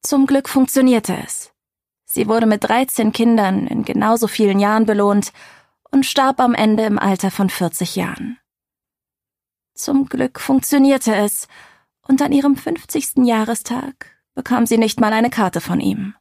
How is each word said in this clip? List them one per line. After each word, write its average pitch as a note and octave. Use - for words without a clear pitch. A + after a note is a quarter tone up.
Zum C#4
Glück C4+
funktionierte B3+
es. -
Sie A3+
wurde A3+
mit G#3+
dreizehn A#3
Kindern A3
in -
genauso A3
vielen G3
Jahren G#3+
belohnt G3+
und C4+
starb C4+
am B3
Ende G#3+
im G#3
Alter F#3+
von F#3+
vierzig -
Jahren. -
Zum C#4
Glück B3+
funktionierte C4+
es, -
und C4+
an C#4+
ihrem C#4+
fünfzigsten D4
Jahrestag A#3
bekam B3
sie A3+
nicht A3
mal G#3+
eine A3+
Karte G3
von -
ihm. F#3+